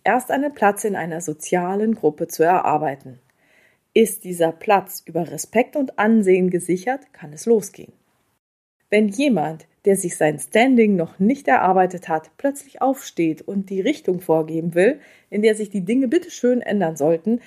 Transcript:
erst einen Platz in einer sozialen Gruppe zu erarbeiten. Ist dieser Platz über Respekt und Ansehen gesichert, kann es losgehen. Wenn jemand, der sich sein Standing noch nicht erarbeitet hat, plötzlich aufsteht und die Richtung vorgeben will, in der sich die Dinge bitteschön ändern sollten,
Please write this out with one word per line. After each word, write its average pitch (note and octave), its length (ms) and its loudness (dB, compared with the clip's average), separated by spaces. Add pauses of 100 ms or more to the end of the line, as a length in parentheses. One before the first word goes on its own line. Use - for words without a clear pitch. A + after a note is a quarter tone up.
erst A#3+ 260 0
einen C#4+ 220 -2
Platz G3+ 320 0
in G#3 100 -2
einer E3 280 -6
sozialen F#3 720 -2
Gruppe D#3+ 340 -2
zu - 140 -2
erarbeiten. D3 760 0 (760)
Ist A3 300 2
dieser E3+ 280 -2
Platz F#3+ 540 -2
über E3 240 -6
Respekt A3 460 -2
und C4+ 220 -4
Ansehen F#3+ 520 4
gesichert, F3+ 640 -4
kann D3+ 180 -20
es - 140 -14
losgehen. - 460 -2 (960)
Wenn G#3+ 180 4
jemand, F#3+ 580 -2 (200)
der G3 100 4
sich F3 220 -6
sein D3+ 200 2
Standing A3+ 580 4
noch E3 220 -4
nicht A#3 300 0
erarbeitet F#3 600 2
hat, D#3+ 280 -6
plötzlich - 460 -6
aufsteht F3+ 580 -2
und G3 300 -8
die F#3+ 100 -4
Richtung G#3+ 400 -4
vorgeben D#3+ 540 -2
will, G#3+ 260 2 (300)
in G#3 100 -4
der A3 140 4
sich G#3 160 -8
die G3 140 -4
Dinge B3 240 0
bitteschön B3 520 -2
ändern E3 360 -2
sollten, E3 500 0